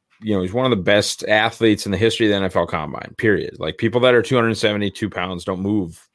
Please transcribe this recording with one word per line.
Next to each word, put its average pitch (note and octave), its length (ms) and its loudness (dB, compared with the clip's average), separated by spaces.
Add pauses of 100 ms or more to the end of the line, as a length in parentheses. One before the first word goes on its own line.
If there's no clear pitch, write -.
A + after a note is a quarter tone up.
(220)
you G#2+ 120 -2
know, F#2+ 80 0
he's F#2 120 -4
one B2+ 100 0
of C3 60 2
the G#2 120 2
best G#2 440 2
athletes G#2+ 600 2
in G#2 60 -6
the F#2 60 -2
history A2 300 2
of - 20 4
the G2+ 80 2
N F#2+ 80 -2
F F#2 100 -4
L F2 100 2
Combine, D#2 520 -8
period. G2+ 420 0
Like, D#2+ 180 -6
people A2+ 220 0
that B2+ 140 4
are A#2 80 6
two C3 140 -2
hundred A2+ 200 2
seventy-two G#2 540 -2
pounds F2+ 340 -8
don't F#2 160 -6
move F#2+ 560 -4